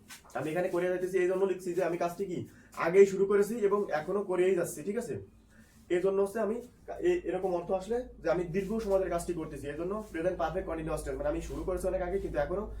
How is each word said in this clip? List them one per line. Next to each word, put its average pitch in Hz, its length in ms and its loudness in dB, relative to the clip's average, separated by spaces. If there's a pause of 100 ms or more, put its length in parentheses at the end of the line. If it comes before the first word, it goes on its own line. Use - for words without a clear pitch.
(340)
আমি 151 160 -4
এখানে 180 180 0
করিয়া 175 220 0
যাইতেছি 180 280 0
এই 180 100 4
জন্য 185 160 2
লিখছি 180 300 -2
যে 180 100 2
আমি 170 140 0
কাজটি 170 260 -2
কি 165 240 -6 (280)
আগেই 180 300 8
শুরু 190 200 2
করেছি 202 320 4
এবং 202 340 2
এখনো 185 320 -2
করেই 185 300 4
যাচ্ছি, 165 280 -2
ঠিক 190 160 -4
আছে? - 420 -8 (480)
এই 175 120 2
জন্য 196 220 2
হচ্ছে 196 180 0
আমি 220 280 -2 (300)
এ-, 175 260 2
এরকম 185 300 0
অর্থ 170 160 -2
আসলে 208 380 -2 (140)
যে 165 80 0
আমি 170 140 2
দীর্ঘ 185 340 -2
সময় 196 200 2
ধরে 180 120 0
কাজটি 170 240 -2
করতেছি, 151 340 -6
এই 143 80 -6
জন্য 196 340 -4
প্রেজেন্ট 165 280 -2
পারফেক্ট 185 300 -2
কন্টিনিউয়াস 160 360 -4
টেন্স, 139 140 -4
মানে 143 100 -2
আমি 165 140 -2
শুরু 147 220 -8
করেছি 180 220 -2
অনেক 180 160 0
আগে 180 160 -2
কিন্তু 156 200 -4
এখনো 185 320 -2 (100)